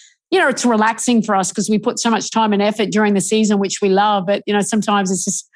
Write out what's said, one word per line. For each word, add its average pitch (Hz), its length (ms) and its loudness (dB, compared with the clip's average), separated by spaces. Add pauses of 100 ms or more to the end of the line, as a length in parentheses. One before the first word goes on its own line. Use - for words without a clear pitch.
(320)
you 349 80 2
know, 311 100 2
it's 233 160 -4
relaxing 226 560 2
for 208 140 0
us 190 180 0
'cause 208 160 -4
we 214 100 2
put 226 200 -4
so 233 100 -2
much 226 220 -2
time 220 200 0
and 202 100 2
effort 214 300 0
during 208 220 2
the 196 80 2
season, 214 380 2
which 196 220 -6
we 202 80 0
love. 202 360 2
But, 202 200 -2
you 208 80 -2
know, 208 80 2
sometimes 202 500 0
it's 185 120 -4
just, - 320 -6